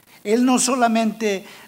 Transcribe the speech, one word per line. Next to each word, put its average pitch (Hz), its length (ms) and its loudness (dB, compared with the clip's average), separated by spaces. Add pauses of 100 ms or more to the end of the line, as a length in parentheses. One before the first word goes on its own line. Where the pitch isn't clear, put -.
(240)
Él 226 220 2
no 254 140 2
solamente 226 880 0 (200)